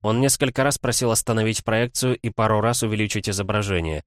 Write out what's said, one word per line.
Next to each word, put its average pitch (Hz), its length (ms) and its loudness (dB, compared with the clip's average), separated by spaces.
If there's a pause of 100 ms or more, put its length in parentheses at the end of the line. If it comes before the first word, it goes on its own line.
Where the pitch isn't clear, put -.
Он 110 180 2
несколько 135 420 0
раз 139 140 2
просил 123 320 0
остановить 110 540 0
проекцию 123 520 0
и - 140 -6
пару 110 320 2
раз 120 220 0
увеличить 107 440 -2
изображение. 95 800 -2